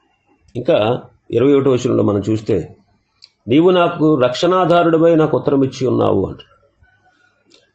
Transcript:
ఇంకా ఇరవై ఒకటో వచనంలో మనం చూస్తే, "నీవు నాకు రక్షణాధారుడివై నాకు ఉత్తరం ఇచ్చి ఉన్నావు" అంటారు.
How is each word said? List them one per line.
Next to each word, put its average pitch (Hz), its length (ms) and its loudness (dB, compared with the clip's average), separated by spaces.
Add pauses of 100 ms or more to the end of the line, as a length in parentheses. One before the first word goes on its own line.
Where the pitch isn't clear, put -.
(560)
ఇంకా 120 460 -2 (280)
ఇరవై 131 220 2
ఒకటో 139 180 2
వచనంలో 120 320 0
మనం 104 280 0
చూస్తే, 107 460 -4 (720)
"నీవు 160 220 2
నాకు 170 440 0
రక్షణాధారుడివై 170 1000 2
నాకు 151 220 0
ఉత్తరం 139 260 -2
ఇచ్చి 131 240 -4
ఉన్నావు" 107 400 0
అంటారు. - 540 -18 (960)